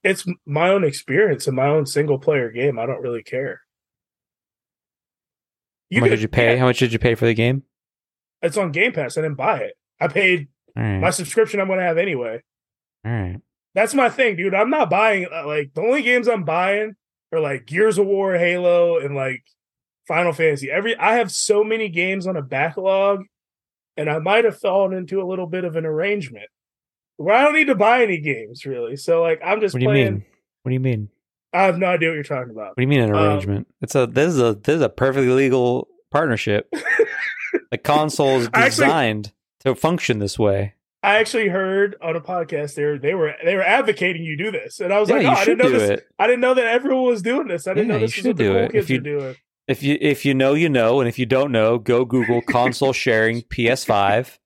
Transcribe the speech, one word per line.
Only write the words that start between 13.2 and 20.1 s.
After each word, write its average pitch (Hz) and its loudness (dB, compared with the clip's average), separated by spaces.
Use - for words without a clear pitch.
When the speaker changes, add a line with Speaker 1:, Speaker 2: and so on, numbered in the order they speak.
Speaker 1:
That's 220 0
my 254 4
thing, 226 -2
dude. 180 -4
I'm 208 0
not 269 0
buying, 196 2
uh, 156 -10
like, 147 -4
the 160 -8
only 247 0
games 240 2
I'm 214 -2
buying 196 -2
are, 160 -2
like, 139 -4
Gears 190 0
of 202 2
War, 196 0
Halo, 175 2
and, 143 -6
like, 131 -6
Final 170 0